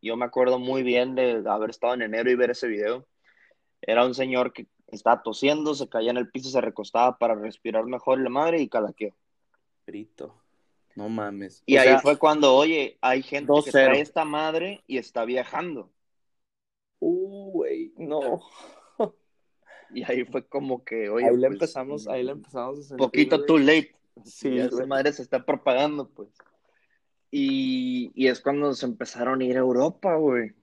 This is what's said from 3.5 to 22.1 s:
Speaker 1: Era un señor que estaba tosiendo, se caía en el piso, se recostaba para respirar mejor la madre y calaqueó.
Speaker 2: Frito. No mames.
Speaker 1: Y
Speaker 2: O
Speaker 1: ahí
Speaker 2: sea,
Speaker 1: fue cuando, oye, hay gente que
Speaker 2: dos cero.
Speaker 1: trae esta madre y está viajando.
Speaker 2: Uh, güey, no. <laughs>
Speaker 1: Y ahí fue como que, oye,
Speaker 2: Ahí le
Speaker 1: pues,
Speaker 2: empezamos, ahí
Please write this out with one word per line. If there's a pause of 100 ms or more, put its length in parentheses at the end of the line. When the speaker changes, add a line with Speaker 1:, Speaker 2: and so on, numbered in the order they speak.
Speaker 1:
Era
un
señor
que (200)
estaba
tosiendo,
se
caía
en
el
piso,
se
recostaba
para
respirar
mejor
la
madre
y
calaqueó. (680)
Speaker 2:
Frito. (540)
No
mames.
Speaker 1:
Y
Speaker 2:
O
Speaker 1:
ahí
Speaker 2:
sea,
Speaker 1:
fue
cuando,
oye,
hay
gente
que
Speaker 2:
dos
cero.
Speaker 1:
trae
esta
madre
y
está
viajando. (1080)
Speaker 2:
Uh,
güey,
no. (580)
<laughs> (760)
Speaker 1:
Y
ahí
fue
como
que,
oye,
Speaker 2:
Ahí
le
Speaker 1:
pues,
Speaker 2:
empezamos,
ahí